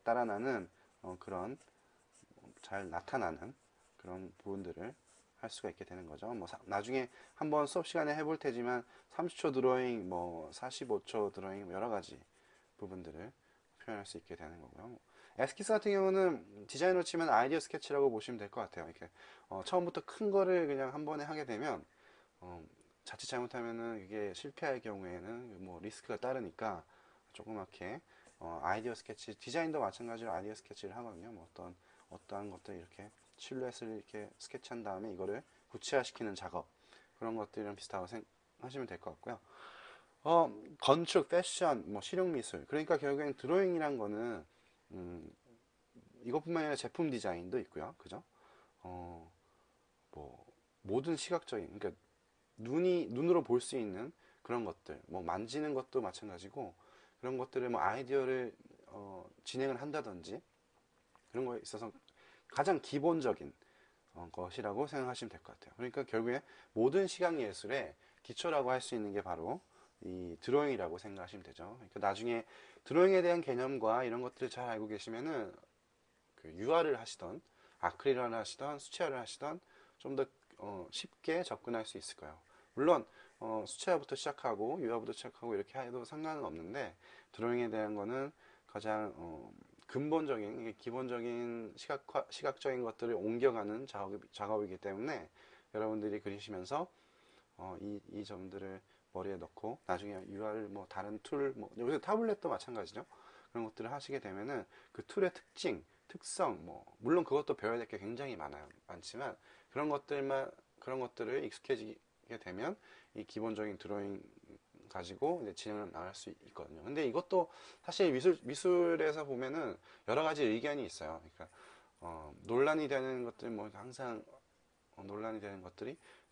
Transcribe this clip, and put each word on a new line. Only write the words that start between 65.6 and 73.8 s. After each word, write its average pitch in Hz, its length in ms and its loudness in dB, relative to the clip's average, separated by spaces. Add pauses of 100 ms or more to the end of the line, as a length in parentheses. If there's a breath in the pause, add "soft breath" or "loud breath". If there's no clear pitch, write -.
그러니까 123 280 -2
결국에 120 380 2 (320 loud breath)
모든 147 340 6
시각 170 320 2
예술의 104 540 -2 (300 soft breath)
기초라고 139 480 2
할 127 100 4
수 - 140 -4
있는 104 180 0
게 101 80 0
바로 92 400 -2 (400 loud breath)
이 90 400 -6
드로잉이라고 120 560 4
생각하시면 95 460 -12
되죠. 87 340 -12
그러니까 104 220 -12
나중에 110 460 2 (380 loud breath)
드로잉에 185 380 8
대한 170 200 6
개념과 127 600 2